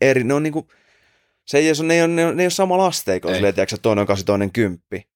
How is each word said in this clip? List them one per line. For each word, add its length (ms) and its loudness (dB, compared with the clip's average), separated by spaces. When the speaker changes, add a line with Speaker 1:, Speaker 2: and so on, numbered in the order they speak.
Speaker 1:
eri, 240 2
ne 100 0
on 80 -2
niinku, 260 -6
se 140 0
ei, 160 2
se 80 -4
on, 60 -2
ne 60 4
ei 60 4
oo, 60 4
ne, 280 0
ne 80 0
ei 40 2
oo 40 0
samalla 360 0
asteikolla, 480 -4
Speaker 2:
Ei. 40 -2
Speaker 1:
silleen, 160 0
tiedätkö 220 -2
sä, 60 -14
toinen 180 2
on 60 0
kasi, 180 -2
toinen 280 0
kymppi. 640 -6